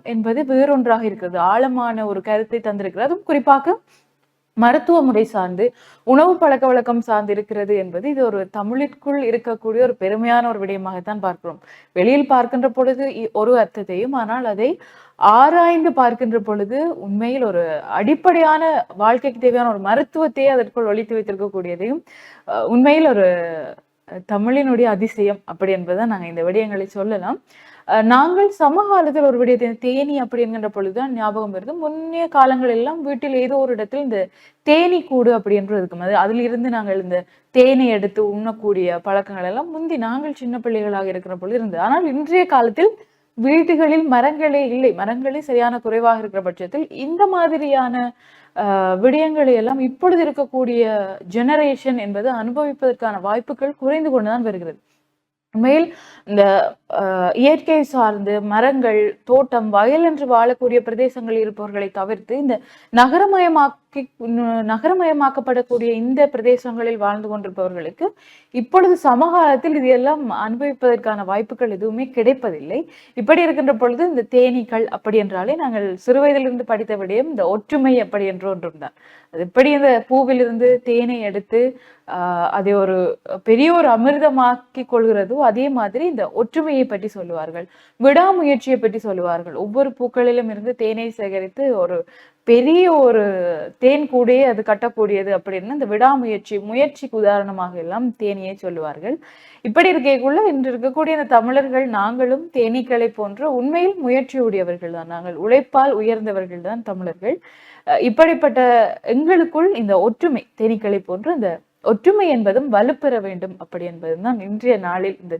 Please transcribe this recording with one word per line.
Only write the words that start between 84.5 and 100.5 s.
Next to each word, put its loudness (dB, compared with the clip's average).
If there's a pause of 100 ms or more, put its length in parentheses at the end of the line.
கொள்கிறதோ 2 (120)
அதே 0
மாதிரி -2
இந்த -4 (180)
ஒற்றுமையை -2
பற்றி -6
சொல்லுவார்கள், -10 (340)
விடாமுயற்சியை 4
பற்றி -2
சொல்லுவார்கள். -4
ஒவ்வொரு 0 (100)
பூக்களிலும் 0
இருந்து -6
தேனை -4 (120)
சேகரித்து -6 (200)
ஒரு -2 (500)
பெரிய 6 (220)
ஒரு 4 (600)
தேன் 4
கூடையே 4
அது -2
கட்டக்கூடியது 0
அப்படின்னு -8
இந்த -4
விடாமுயற்சி, 0 (140)
முயற்சிக்கு -2
உதாரணமாக 0 (100)
எல்லாம் -4 (120)
தேனியை -6 (120)
சொல்லுவார்கள். -8 (500)
இப்படி 2
இருக்கக்குள்ள 2 (100)